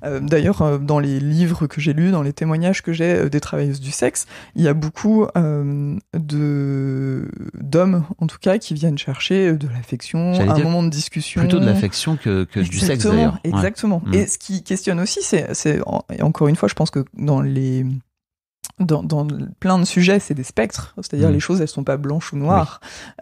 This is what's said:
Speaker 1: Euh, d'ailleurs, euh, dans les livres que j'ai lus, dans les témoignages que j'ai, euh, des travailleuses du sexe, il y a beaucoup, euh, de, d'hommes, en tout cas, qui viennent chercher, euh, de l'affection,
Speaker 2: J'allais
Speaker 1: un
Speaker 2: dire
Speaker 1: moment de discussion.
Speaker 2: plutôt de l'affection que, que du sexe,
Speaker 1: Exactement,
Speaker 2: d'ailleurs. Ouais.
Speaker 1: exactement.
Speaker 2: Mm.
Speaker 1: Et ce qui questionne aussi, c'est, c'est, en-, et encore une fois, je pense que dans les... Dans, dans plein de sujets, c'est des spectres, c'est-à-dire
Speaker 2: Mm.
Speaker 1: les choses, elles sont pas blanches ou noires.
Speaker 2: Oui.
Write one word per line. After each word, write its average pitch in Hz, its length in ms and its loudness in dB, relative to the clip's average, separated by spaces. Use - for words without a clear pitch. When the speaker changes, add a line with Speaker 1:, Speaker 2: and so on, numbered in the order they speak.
Speaker 1:
Euh, 143 160 -4
d'ailleurs, 160 420 2
euh, 147 160 2
dans 147 200 0
les 139 220 0
livres 160 480 2
que - 120 -6
j'ai 151 120 0
lus, 170 180 2
dans 165 120 2
les 139 100 -2
témoignages 165 500 0
que 170 100 -4
j'ai, 165 220 0
euh, 170 140 2
des 143 120 0
travailleuses 143 400 -2
du 139 120 -8
sexe, - 340 -2
il 151 60 2
y 156 60 4
a 147 60 2
beaucoup, 202 520 2
euh, 143 600 -2
de, 139 1120 -2
d'hommes, 170 500 2
en 160 80 0
tout - 140 -6
cas, - 180 2
qui - 160 -6
viennent 151 240 0
chercher, 185 520 0
euh, 160 60 4
de 147 120 -4
l'affection, 135 640 -2
Speaker 2:
J'allais 180 160 4
Speaker 1:
un 156 40 4
Speaker 2:
dire 151 100 4
Speaker 1:
moment 170 180 2
de 170 80 2
discussion. 156 500 -4
Speaker 2:
plutôt 175 200 4
de 131 60 4
l'affection 104 500 2
que, 98 280 2
que - 160 -4
du 90 180 0
sexe, 180 120 2
Speaker 1:
Exactement, 107 100 4
Speaker 2:
d'ailleurs. - 180 4
Ouais. 165 60 -2
Speaker 1:
exactement. 190 560 0
Speaker 2:
Mm. - 80 0
Speaker 1:
Et 185 120 4
ce - 120 -6
qui 190 260 -6
questionne 185 360 -2
aussi, 202 220 -2
c'est, - 320 -2
c'est, - 320 0
en-, - 160 -4
et - 60 -2
encore 151 260 2
une 156 80 4
fois, 202 120 0
je - 60 -2
pense 156 160 0
que 135 140 -2
dans 139 240 0
les... 131 460 0
Dans, 160 240 0
dans 156 240 -2
plein 185 180 2
de 165 60 4
sujets, 180 340 4
c'est 165 160 -2
des 131 80 -4
spectres, - 540 -4
c'est-à-dire 151 340 0
Speaker 2:
Mm. - 20 4
Speaker 1:
les 151 80 2
choses, 180 220 0
elles 156 60 -2
sont 139 160 -6
pas 139 120 0
blanches 147 380 -4
ou - 20 -8
noires. 156 460 0
Speaker 2:
Oui. - 60 -20